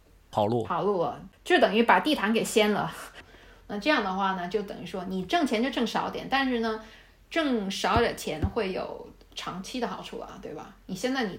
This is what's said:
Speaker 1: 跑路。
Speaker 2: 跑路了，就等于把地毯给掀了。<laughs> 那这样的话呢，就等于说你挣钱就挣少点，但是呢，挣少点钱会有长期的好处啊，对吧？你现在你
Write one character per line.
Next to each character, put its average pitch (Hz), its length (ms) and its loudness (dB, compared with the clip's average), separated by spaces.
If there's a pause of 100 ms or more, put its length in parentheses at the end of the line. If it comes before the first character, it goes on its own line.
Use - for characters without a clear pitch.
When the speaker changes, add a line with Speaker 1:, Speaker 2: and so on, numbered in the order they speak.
(300)
Speaker 1:
跑 107 160 2
路。 113 180 2
Speaker 2:
跑 165 200 -2
路 196 180 2
了， 123 180 -2 (240)
就 349 160 6
等 202 160 6
于 226 60 6
把 285 180 6
地 294 140 2
毯 214 180 0
给 220 120 2
掀 208 280 4
了。 160 220 -2 (360)
<laughs> - 360 -20
那 208 140 -8
这 202 100 0
样 202 140 4
的 190 100 -2
话 190 200 0
呢， 180 140 -6
就 208 140 0
等 - 180 -10
于 180 60 -10
说 180 200 -8
你 185 200 -4
挣 339 180 2
钱 226 200 2
就 269 80 0
挣 247 160 0
少 170 240 -2
点， 165 180 -8
但 262 180 2
是 247 120 0
呢， 220 200 -2 (520)
挣 247 400 0
少 196 280 2
点 226 160 2
钱 156 240 -6 (140)
会 196 180 -2
有 - 380 -8 (260)
长 - 280 -8
期 - 160 -8
的 233 80 -2
好 - 140 -10
处 - 180 -12
啊， - 220 -12
对 - 120 -12
吧？ - 220 -14 (100)
你 190 100 -8
现 254 180 -2
在 262 120 0
你 170 140 -6